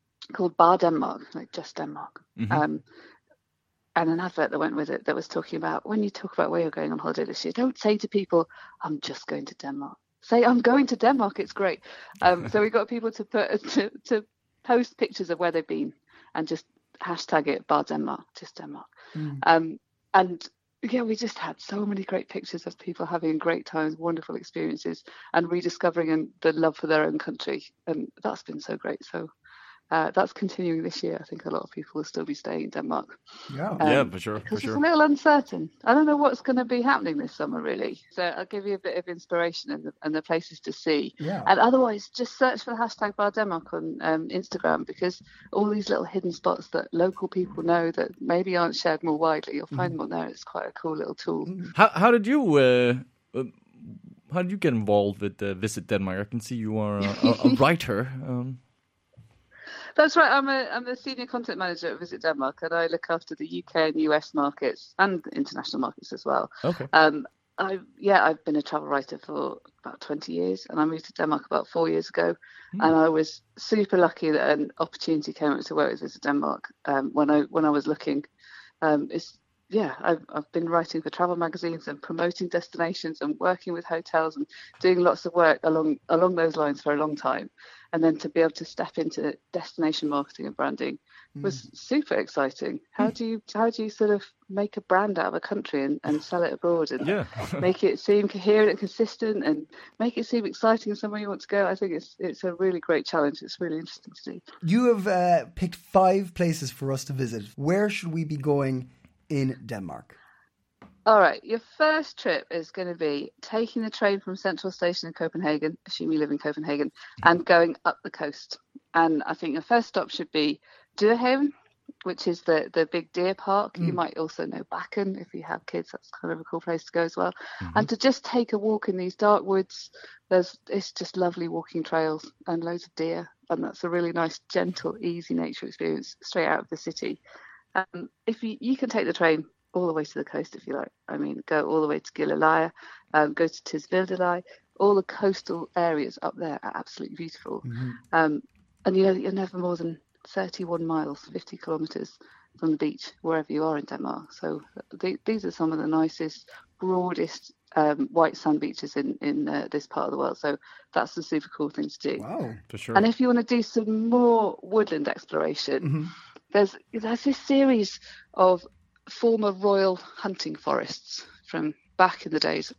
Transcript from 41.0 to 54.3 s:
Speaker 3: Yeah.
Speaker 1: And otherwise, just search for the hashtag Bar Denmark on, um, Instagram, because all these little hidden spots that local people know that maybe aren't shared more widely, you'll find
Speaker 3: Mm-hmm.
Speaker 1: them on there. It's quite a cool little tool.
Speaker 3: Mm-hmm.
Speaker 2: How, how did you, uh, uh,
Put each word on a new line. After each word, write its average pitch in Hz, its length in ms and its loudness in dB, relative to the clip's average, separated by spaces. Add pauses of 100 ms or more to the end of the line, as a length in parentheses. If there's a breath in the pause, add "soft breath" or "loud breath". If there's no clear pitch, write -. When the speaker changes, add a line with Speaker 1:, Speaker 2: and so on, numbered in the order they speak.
Speaker 3:
Yeah. 156 260 -6
Speaker 1:
And 196 140 6
otherwise, 233 500 4
just - 260 -8
search 254 280 0
for 247 80 -10
the 226 60 -6
hashtag 214 380 -4
Bar 202 140 2
Denmark 196 440 -4
on, 160 280 -6
um, 160 280 0
Instagram, - 580 -2
because - 340 -4 (320 loud breath)
all 208 160 2
these 208 180 -2
little - 180 0
hidden 180 260 -4
spots - 380 -4
that - 220 -4
local 180 360 0
people - 340 -4
know 170 300 2
that - 280 -4
maybe 180 380 0
aren't 170 180 0
shared 156 280 -2
more 156 160 0
widely, 156 380 0
you'll 156 100 -8
find 170 260 -2
Speaker 3:
Mm-hmm. 160 40 -6
Speaker 1:
them 160 40 -6
on 156 80 -6 (120)
there. 165 80 -4
It's - 140 -16
quite - 240 -8
a - 40 -10
cool 156 260 -8
little - 160 -6
tool. 165 320 -4
Speaker 3:
Mm-hmm. 180 300 -8
Speaker 2:
How, 214 140 6
how 196 200 4
did 233 160 4
you, 240 300 2
uh, 123 400 6 (400)
uh, 131 80 -2 (880)